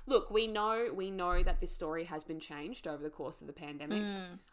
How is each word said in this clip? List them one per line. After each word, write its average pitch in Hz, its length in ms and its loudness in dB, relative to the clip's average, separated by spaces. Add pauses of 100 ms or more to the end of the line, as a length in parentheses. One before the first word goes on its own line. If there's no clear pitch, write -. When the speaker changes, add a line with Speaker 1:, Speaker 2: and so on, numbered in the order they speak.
Speaker 1:
look, 233 240 4
we 220 160 4
know, 220 460 2
we 190 180 -2
know 175 320 4
that 180 160 8
this 170 140 -2
story 165 320 -4
has 156 180 -8
been 156 160 -8
changed 151 480 -10
over 147 160 -6
the 156 60 -4
course 139 320 -10
of 147 60 -14
the 143 60 -12
pandemic. 147 480 -4
Speaker 2:
Mm. 190 380 -6 (140)